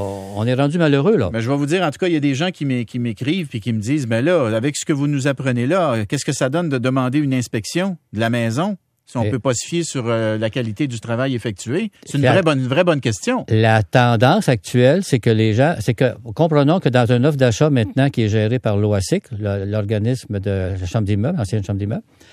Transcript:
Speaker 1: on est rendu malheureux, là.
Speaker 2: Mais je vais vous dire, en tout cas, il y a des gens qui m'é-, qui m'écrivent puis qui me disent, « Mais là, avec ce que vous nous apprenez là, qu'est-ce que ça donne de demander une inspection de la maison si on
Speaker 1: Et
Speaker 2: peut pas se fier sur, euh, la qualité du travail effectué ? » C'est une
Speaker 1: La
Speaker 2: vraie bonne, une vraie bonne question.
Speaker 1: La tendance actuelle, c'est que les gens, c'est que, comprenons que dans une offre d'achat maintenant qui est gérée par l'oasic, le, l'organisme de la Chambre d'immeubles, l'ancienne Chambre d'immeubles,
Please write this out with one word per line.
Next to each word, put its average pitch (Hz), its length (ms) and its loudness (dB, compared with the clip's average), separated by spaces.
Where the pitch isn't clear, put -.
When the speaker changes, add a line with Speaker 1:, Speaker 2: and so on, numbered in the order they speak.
Speaker 1:
on 110 100 0
est 127 60 0
rendu 143 240 0
malheureux, 156 400 4
là. 98 160 0
Speaker 2:
Mais 113 80 -2
je 117 80 -2
vais 143 80 0
vous 143 80 0
dire, 175 180 0
en 151 80 0
tout - 80 -10
cas, 190 80 0
il 175 60 0
y - 20 2
a 147 60 0
des 143 120 2
gens 165 180 -2
qui - 120 -8
m'é-, 123 220 -2
qui - 120 -10
m'écrivent 123 500 -4
puis 123 120 -8
qui 117 140 -4
me 110 80 -2
disent, « 131 280 -2
Mais 113 120 0
là, 156 240 2
avec 127 220 -2
ce - 80 -8
que 160 80 0
vous 143 140 0
nous 143 200 0
apprenez 131 400 0
là, 143 380 0
qu'est-ce 139 180 -4
que 156 80 -2
ça 135 160 0
donne 165 220 -2
de 135 80 0
demander 127 420 0
une 139 140 0
inspection 156 640 -4
de 107 80 -4
la 113 80 2
maison 120 480 -2
si - 120 -10
on 117 80 0
Speaker 1:
Et 107 40 -2
Speaker 2:
peut 127 100 -2
pas 135 140 0
se - 140 -6
fier 170 160 -2
sur, 131 240 -6
euh, 110 300 0
la 110 120 -2
qualité 120 380 -4
du 117 140 -8
travail 123 340 -4
effectué ? » 123 560 -6
C'est - 140 -6
une 143 40 2
Speaker 1:
La 127 80 4
Speaker 2:
vraie 190 100 4
bonne, 151 180 2
une 127 100 -2
vraie 165 160 2
bonne 156 160 2
question. 220 480 -2
Speaker 1:
La 110 340 4
tendance 123 640 4
actuelle, 131 560 2
c'est 127 160 0
que 120 100 0
les 110 240 4
gens, 143 280 2
c'est 120 120 0
que, 123 200 2
comprenons 156 460 4
que - 80 0
dans 123 240 4
une 123 140 4
offre 147 120 2
d'achat 131 320 4
maintenant 135 400 2
qui 127 120 -2
est 107 80 0
gérée 107 300 0
par 104 180 0
l'oasic, 104 480 0
le, 101 280 -4
l'organisme 104 760 -4
de 98 400 -2
la 90 60 -6
Chambre 107 200 -2
d'immeubles, 107 320 -2
l'ancienne 104 280 -4
Chambre 101 140 -4
d'immeubles, 110 240 -6